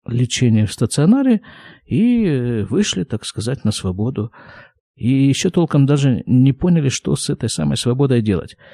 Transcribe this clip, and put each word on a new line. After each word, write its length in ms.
лечение 600
в 60
стационаре 720
и, 400
э, 400
вышли, 400
так 200
сказать, 400
на 80
свободу, 600
и 300
еще 220
толком 360
даже 400
не 260
поняли, 360
что 260
с 160
этой 180
самой 280
свободой 440
делать. 360